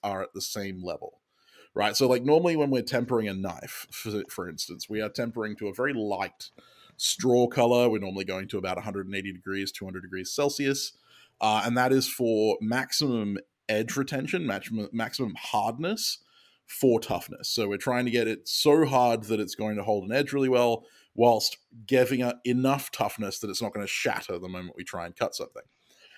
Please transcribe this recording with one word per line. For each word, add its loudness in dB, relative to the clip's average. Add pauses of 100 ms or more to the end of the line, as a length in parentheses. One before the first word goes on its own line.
are -2
at -8
the -8
same -8
level. -10 (520)
Right, 0
so, 4
like, 2
normally 4
when 2
we're 2
tempering 0
a -2
knife, -8
for, -6
for -10
instance, -10
we -4
are -4
tempering -4
to -6
a -6
very -2
light -4 (460)
straw 4
color. 4
We're 0
normally -6
going -6
to -6
about -4
a -6
hundred -8
and -10
eighty -6
degrees, -6
two -14
hundred -10
degrees -10
Celsius, 0 (480)
uh, 2
and 0
that 4
is 4
for 2
maximum 0 (300)
edge 0
retention, -2
max-, -4 (200)
maximum -4
hardness -4 (480)
for 4
toughness. -6
So 0
we're -2
trying 0
to 0
get 2
it -4
so 6
hard 4
that 0
it's -4
going -4
to -6
hold 0
an -8
edge 0
really 2
well, 4 (300)
whilst 4 (280)
giving 4
it 0 (100)
enough 2
toughness -4
that -6
it's -4
not -4
gonna -6
shatter -2
the -10
moment -10
we -12
try -8
and -14
cut -4
something. -10 (560)